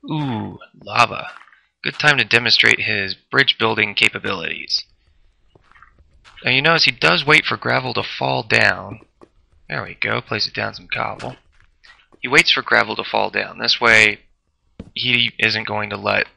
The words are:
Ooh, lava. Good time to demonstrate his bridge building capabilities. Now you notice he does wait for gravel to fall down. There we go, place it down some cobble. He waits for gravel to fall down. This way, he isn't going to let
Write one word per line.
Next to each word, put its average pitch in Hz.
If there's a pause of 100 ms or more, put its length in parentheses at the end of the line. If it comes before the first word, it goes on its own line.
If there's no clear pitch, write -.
(100)
Ooh, 120 (240)
lava. 107 (560)
Good 139
time 147
to 117
demonstrate 117
his 104
bridge -
building 107
capabilities. 85 (1600)
Now 123
you 131
notice 160
he 135
does 156
wait 151
for 113
gravel 123
to 107
fall 131
down. 107 (680)
There 123
we -
go, 110
place 107
it -
down 107
some 90
cobble. 113 (840)
He 123
waits 156
for 131
gravel 110
to 101
fall 104
down. 101
This 117
way, 110 (720)
he 120
isn't 110
going 104
to 101
let 101 (100)